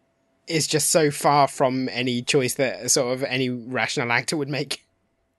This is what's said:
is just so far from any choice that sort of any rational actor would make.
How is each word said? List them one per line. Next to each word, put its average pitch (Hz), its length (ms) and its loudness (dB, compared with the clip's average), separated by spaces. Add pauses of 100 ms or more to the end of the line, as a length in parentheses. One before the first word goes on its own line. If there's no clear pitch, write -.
(460)
is 160 220 -2
just 151 220 0
so 156 200 4
far 143 380 4
from 131 400 0
any 123 340 -2
choice 127 340 0
that 120 360 -2
sort 127 220 2
of 131 100 -4
any 127 260 -2
rational 120 600 -4
actor 123 240 0
would 139 140 -4
make. 139 360 -6 (540)